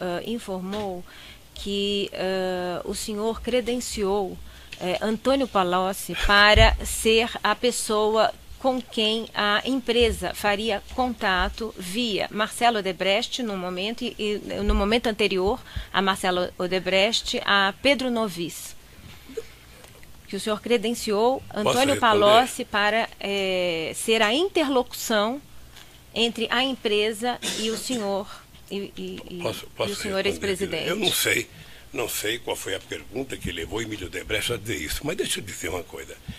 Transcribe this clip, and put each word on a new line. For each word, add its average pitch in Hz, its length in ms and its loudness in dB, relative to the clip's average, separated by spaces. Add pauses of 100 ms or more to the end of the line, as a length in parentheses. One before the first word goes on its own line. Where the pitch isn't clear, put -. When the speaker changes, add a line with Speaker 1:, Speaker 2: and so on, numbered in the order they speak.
Speaker 1:
ah, 175 260 -4
informou 196 800 -6 (500)
que, 202 600 -2
ah, 185 680 -2
o 202 120 -6
senhor 214 440 -4
credenciou, 208 960 0 (440)
eh, 180 200 -2
Antônio 247 460 2
Palocci 185 680 0 (100)
para 208 580 10
ser 226 460 2 (140)
a 208 100 4
pessoa 214 800 2 (260)
com 254 220 2
quem 220 500 -2
a 208 320 2
empresa 233 680 0
faria 208 480 0 (100)
contato 214 840 0
via 196 500 -2
Marcelo 220 520 2
Odebrecht 190 600 0
no 214 160 -2
momento 185 460 -4
e, 240 160 -6
e 208 220 -2 (240)
no 214 100 4
momento 220 320 2
anterior 202 540 2 (320)
a 185 100 2
Marcelo 190 560 0
Odebrecht, 190 880 0
a 196 340 4
Pedro 254 300 4
Novis. 180 640 -4 (1500)
Que - 80 -10
o 196 60 -6
senhor 208 200 -2
credenciou 226 800 2
Speaker 2:
Posso - 200 -8
Speaker 1:
Antônio 247 340 4
Speaker 2:
responder? - 60 0
Speaker 1:
Palocci 220 640 6
para, 214 440 2 (120)
eh, 185 760 0
ser 220 280 2
a 214 120 4
interlocução 262 1080 0 (720)
entre 226 380 0
a 240 140 2
empresa 226 760 0 (220)
e 220 100 -2
o 220 80 -4
senhor, 202 500 -2 (400)
e, 196 280 -8
e, 185 340 -10
e, 180 100 -10
Speaker 2:
Posso, - 260 -6
Speaker 1:
e - 100 -18
Speaker 2:
posso 196 160 -2
Speaker 1:
o - 20 -4
senhor 196 220 -4
Speaker 2:
responder? 190 140 0
Speaker 1:
ex-presidente. 185 580 -4
Speaker 2:
Eu 175 80 0
não - 160 2
sei, - 360 0 (440)
não 120 160 -4
sei - 320 -4
qual 98 160 -4
foi - 180 -6
a 95 60 -6
pergunta 104 560 -10
que 90 160 -8
levou 82 280 -6
Emílio 107 280 -8
Odebrecht 90 440 -4
a 120 40 -2
dizer 101 220 -6
isso, 76 260 -4
mas 160 120 -4
deixa - 220 -2
eu 113 60 -10
dizer 95 240 -8
uma 87 160 -4
coisa. 71 320 -14 (220)